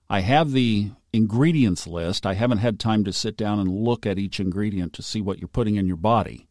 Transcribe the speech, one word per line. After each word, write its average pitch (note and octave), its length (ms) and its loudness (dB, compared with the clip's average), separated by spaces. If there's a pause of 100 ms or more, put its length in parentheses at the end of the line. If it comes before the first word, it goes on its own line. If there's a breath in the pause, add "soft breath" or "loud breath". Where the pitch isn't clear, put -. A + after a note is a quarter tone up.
(100)
I G2+ 100 0
have C#3 320 2
the A2 380 2 (240)
ingredients A2+ 720 2
list. E2+ 400 -4
I G2 80 0
haven't A#2 240 2
had A2 200 0
time A2 260 2
to F#2+ 80 -4
sit G#2+ 260 -6
down G#2 200 -2
and F#2+ 120 0
look A2 340 -2
at G2 140 -2
each G2 200 -4
ingredient F#2+ 560 -2
to - 80 -14
see A2 200 -4
what F#2+ 160 -4
you're - 100 -10
putting G#2+ 280 0
in G2 100 2
your F2+ 100 0
body. F#2 540 0